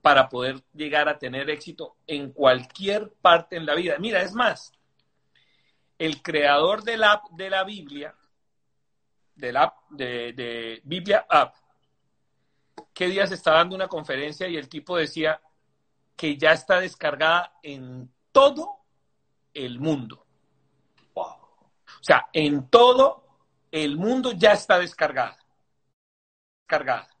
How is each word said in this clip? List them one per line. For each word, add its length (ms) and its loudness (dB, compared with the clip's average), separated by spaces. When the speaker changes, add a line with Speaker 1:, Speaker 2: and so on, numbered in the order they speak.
Speaker 1:
para 280 6
poder 340 -6
llegar 360 -2
a 80 -4
tener 320 -8
éxito 560 -12
en 260 -8
cualquier 800 0
parte 360 4
en 80 -8
la 100 -2
vida. 240 -2
Mira, 220 -2
es 120 -6
más, 380 -4
el 240 -6
creador 640 2
de 140 -6
la, 240 4
de 180 -14
la 140 -2
Biblia, 520 -14
de 160 -10
la, 220 0
de, 440 -8
de 500 -12
Biblia 440 -2
App, 280 2
que 140 -4
día 200 0
se 60 -8
está 200 0
dando 220 2
una 120 -6
conferencia 600 -8
y 80 -8
el 140 -10
tipo 260 -10
decía 460 -2
que 220 -6
ya 160 4
está 260 0
descargada 800 -2
en 520 -16
todo 460 4
el 260 -10
mundo. 460 -4
Speaker 2:
Wow. 120 -6
Speaker 1:
O 800 -20
sea, 280 2
en 380 -2
todo 560 6
el 260 -4
mundo 340 -2
ya 220 6
está 260 2
descargada. 580 -4
Descargada. 480 -4